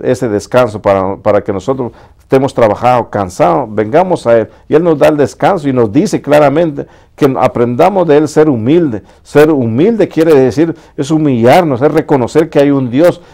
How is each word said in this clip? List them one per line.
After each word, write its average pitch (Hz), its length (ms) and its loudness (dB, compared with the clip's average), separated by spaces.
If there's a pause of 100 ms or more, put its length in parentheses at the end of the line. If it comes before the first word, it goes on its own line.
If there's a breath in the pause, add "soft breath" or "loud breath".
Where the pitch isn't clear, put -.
ese 127 260 -2
descanso, 104 500 -2
para, 98 360 0
para 101 260 0
que 107 100 -8
nosotros 123 400 -6 (280 soft breath)
estemos 131 340 -2
trabajados, 113 560 0
cansados, 117 640 -2
vengamos 143 540 -2
a 117 100 4
Él. 110 120 -2 (180 soft breath)
Y 131 80 -2
Él 160 80 2
nos 160 160 0
da 151 80 4
el 156 80 2
descanso 147 540 -2
y 131 40 -2
nos 117 200 0
dice 156 280 -2
claramente 143 640 0 (300 soft breath)
que 127 240 0
aprendamos 131 640 0
de 147 120 4
Él 151 100 2
ser 156 220 2
humilde. 127 520 0 (220 soft breath)
Ser 151 260 2
humilde 156 600 0
quiere 160 260 2
decir, 139 400 0 (220 loud breath)
es 139 120 -6
humillarnos, 143 720 0
es 147 80 2
reconocer 151 600 -2
que 151 100 -2
hay 143 100 2
un 135 220 -2
Dios 160 300 0 (120 soft breath)